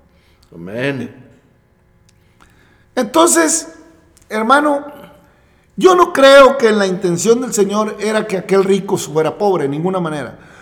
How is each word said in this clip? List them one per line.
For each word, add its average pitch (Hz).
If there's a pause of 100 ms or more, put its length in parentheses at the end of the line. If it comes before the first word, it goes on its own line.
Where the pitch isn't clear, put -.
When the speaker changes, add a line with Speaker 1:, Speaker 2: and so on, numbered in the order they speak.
(540)
Speaker 1:
Amén. 117 (1600)
Speaker 2:
Entonces, 320 (580)
hermano, 285 (920)
yo 349
no 349
creo 269
que 220
la 208
intención 185
del 254
Señor 208
era 214
que 190
aquel 190
rico 190
fuera 156
pobre, 185
en 139
ninguna 180
manera, 147 (240)